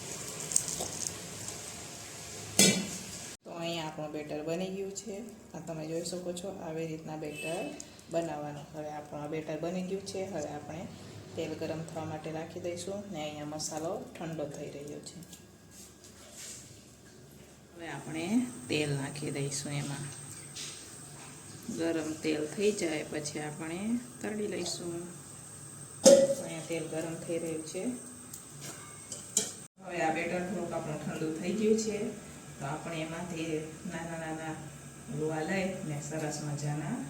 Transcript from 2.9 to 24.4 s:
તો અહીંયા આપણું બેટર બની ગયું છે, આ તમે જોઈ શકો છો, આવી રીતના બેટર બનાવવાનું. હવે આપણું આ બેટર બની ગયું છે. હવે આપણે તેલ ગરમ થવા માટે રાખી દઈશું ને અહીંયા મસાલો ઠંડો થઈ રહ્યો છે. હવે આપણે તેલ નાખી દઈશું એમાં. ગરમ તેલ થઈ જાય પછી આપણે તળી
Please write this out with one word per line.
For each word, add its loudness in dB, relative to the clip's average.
તો -10
અહીંયા -2
આપણું -4
બેટર -4
બની 0
ગયું -2
છે, -6
આ -6
તમે -4
જોઈ 0
શકો -2
છો, -6
આવી -2
રીતના -4
બેટર -2
બનાવવાનું. -2
હવે -4
આપણું -6
આ -2
બેટર -2
બની 0
ગયું -2
છે. -2
હવે -2
આપણે -6
તેલ 0
ગરમ -2
થવા -4
માટે -4
રાખી -4
દઈશું -2
ને -2
અહીંયા -4
મસાલો -2
ઠંડો -2
થઈ -4
રહ્યો -8
છે. -10
હવે -8
આપણે 2
તેલ 6
નાખી 0
દઈશું 0
એમાં. -2
ગરમ 2
તેલ 2
થઈ 6
જાય 2
પછી -2
આપણે 0
તળી 0